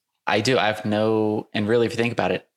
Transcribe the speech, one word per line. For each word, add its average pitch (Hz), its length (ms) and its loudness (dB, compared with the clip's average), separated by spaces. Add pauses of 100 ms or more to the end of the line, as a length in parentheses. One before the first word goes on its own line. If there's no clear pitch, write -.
(260)
I 104 140 0
do. 117 180 2
I 95 80 2
have 107 180 -2
no, 107 720 0
and 104 140 -2
really, 117 180 2
if 107 60 -4
you - 40 -10
think 117 160 -2
about 95 200 -2
it, - 140 -6 (100)